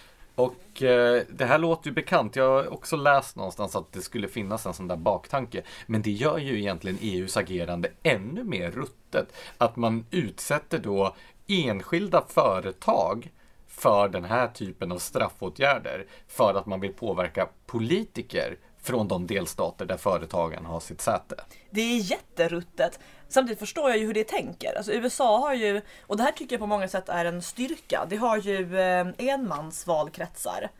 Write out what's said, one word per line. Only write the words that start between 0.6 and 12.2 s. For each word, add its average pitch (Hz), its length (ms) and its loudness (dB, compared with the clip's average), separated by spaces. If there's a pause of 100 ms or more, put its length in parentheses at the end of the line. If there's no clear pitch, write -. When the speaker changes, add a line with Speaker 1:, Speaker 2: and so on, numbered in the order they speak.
Speaker 1:
eh, 123 460 6
det - 160 -4
här 131 140 6
låter 165 300 0
ju - 60 -4
bekant. 151 420 2
Jag 131 120 6
har 135 240 4
också - 240 -4
läst 139 400 4
någonstans 98 400 -4
att 90 160 -6
det 92 100 -8
skulle 190 260 -4
finnas 104 380 -4
en 87 80 -4
sån 92 140 -8
där 87 80 -2
baktanke. 110 640 -2 (240)
Men 110 160 0
det 107 80 0
gör 147 280 0
ju 131 200 -2
egentligen 95 440 -4
E 101 140 -2
U:s 92 200 -4
agerande 87 540 -2 (120)
ännu 139 420 -2
mer 92 260 -4
ruttet. - 640 -6 (260)
Att 113 180 2
man 113 340 0
utsätter 147 680 -2
då 98 360 0 (320)
enskilda 165 800 2